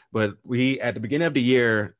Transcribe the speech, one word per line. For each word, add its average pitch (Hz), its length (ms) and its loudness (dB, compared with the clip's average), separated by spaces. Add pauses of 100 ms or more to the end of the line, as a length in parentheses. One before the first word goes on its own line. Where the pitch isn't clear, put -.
(120)
But 107 320 -2
we, 127 360 -2
at 117 140 -4
the 117 60 -10
beginning 143 260 -2
of 160 80 -4
the 135 80 2
year, 120 580 2